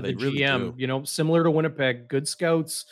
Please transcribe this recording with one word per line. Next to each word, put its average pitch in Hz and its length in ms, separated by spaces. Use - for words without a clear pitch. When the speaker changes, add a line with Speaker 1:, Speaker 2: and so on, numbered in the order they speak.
Speaker 1:
the - 80
Speaker 2:
they 127 60
really 139 240
Speaker 1:
G 139 40
M, 131 280
Speaker 2:
do. 123 60
Speaker 1:
you 127 100
know, 135 180
similar 165 400
to 170 60
Winnipeg, 147 580
good 139 180
scouts, 165 640